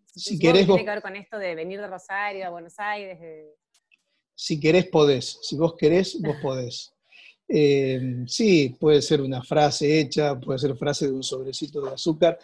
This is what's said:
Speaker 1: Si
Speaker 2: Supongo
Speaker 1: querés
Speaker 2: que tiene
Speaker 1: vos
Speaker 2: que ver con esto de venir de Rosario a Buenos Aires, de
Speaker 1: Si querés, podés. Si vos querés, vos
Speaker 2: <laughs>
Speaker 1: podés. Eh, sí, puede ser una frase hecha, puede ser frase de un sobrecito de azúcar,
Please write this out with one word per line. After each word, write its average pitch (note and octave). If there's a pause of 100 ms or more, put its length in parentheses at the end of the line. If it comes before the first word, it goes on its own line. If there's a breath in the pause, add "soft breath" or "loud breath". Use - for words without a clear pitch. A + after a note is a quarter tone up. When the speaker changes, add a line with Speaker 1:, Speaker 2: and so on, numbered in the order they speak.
(160)
Speaker 1:
Si F3+
Speaker 2:
Supongo E3
Speaker 1:
querés F#3+
Speaker 2:
que F#3+
tiene F#3+
Speaker 1:
vos G#3+
Speaker 2:
que G#3+
ver G#3
con F#3+
esto G#3
de F3+
venir F#3
de G#3
Rosario G3
a F3
Buenos E3+
Aires, G3+
de D#3 (800)
Speaker 1:
Si -
querés, E3
podés. C#3+
Si -
vos -
querés, F3+
vos D3+
Speaker 2:
<laughs> -
Speaker 1:
podés. C3 (520 soft breath)
Eh, C3
sí, D#3+
puede D3+
ser C#3+
una C3
frase D3+
hecha, C#3+
puede C3
ser C3+
frase C#3+
de C3+
un C3
sobrecito C3+
de C3+
azúcar, E3